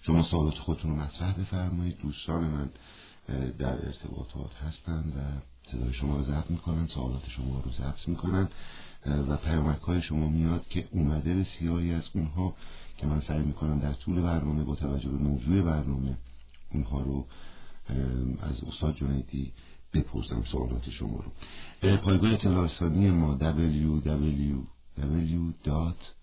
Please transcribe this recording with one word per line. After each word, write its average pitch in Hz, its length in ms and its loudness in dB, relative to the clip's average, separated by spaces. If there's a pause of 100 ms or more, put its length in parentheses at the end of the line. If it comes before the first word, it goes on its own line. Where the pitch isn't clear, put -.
شما 82 200 6
سوالات 78 320 2
خودتون - 360 -2
رو 73 60 0
مطرح 76 360 -2
بفرمایید. 90 680 -2
دوستان 80 460 -2
من، 71 260 -2 (580)
اه، 65 220 -2
در 65 360 -4
ارتباطات 67 680 -8
هستن 80 600 -6
و 71 240 -4 (320)
صدای 60 220 -2
شما 71 220 0
رو 69 80 0
ضبط 73 260 -2
می‌کنن، 82 360 -2
سوالات 65 420 -4
شما 65 320 -4
رو 65 100 -4
ضبط 65 380 -4
می‌کنن، 92 400 2 (560)
اه، 73 100 2
و 71 220 2
پیامک‌های 78 680 2
شما 78 260 0
میاد 82 400 2
که - 220 -2
اومده 76 440 2
بسیاری 85 580 0
از 82 120 -2 (100)
اونها 87 420 0 (420)
که 73 80 -2
من 73 140 2
سعی 76 220 0
می‌کنم 76 360 0
در 71 140 0
طول 90 280 0
برنامه 78 440 2
با 71 100 0
توجه 69 340 -2
به 67 100 0
موضوع 71 440 4
برنامه 67 540 0 (560)
اونها 67 280 0
رو، 67 260 -2 (640)
اه، 64 600 -2
از - 160 -4
استاد 78 320 -2
جنیدی 67 560 -2 (400)
بپرسم 57 500 0
سوالات 60 480 -2
شما 53 280 -4
رو. - 140 -8 (500)
اه، 98 140 8
پایگاه 98 360 6
اطلاع 90 340 4
رسانی 90 440 4
ما 80 240 6
دبلیو 78 680 4
دبلیو 71 600 2 (340)
دبلیو 82 560 0 (120)
دات 80 320 2 (260)